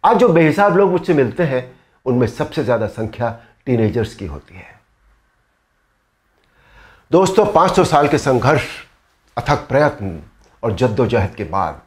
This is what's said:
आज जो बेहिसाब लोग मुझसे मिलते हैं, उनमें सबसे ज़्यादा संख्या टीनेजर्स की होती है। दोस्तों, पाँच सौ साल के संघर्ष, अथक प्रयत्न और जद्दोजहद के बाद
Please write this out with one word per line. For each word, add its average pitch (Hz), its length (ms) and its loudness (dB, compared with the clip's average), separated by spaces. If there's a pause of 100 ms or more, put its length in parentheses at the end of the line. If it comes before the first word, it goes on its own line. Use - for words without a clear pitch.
आज 214 120 4
जो 233 120 4
बेहिसाब 170 480 4
लोग 196 140 4
मुझसे 175 240 -2
मिलते 139 280 0
हैं, 131 380 -4 (240)
उनमें 123 220 0
सबसे 151 380 -6
ज़्यादा 110 220 0
संख्या 113 540 -8 (260)
टीनेजर्स 113 480 0
की 98 120 -12
होती 73 280 -14
है। - 260 -20 (2250)
दोस्तों, 190 340 4
पाँच 180 300 2
सौ 185 80 4
साल 151 240 2
के 151 100 0
संघर्ष, 127 500 0 (720)
अथक - 300 -2
प्रयत्न 107 540 -2 (400)
और 113 100 -4
जद्दोजहद 107 600 -2
के 107 100 -10
बाद 82 420 -6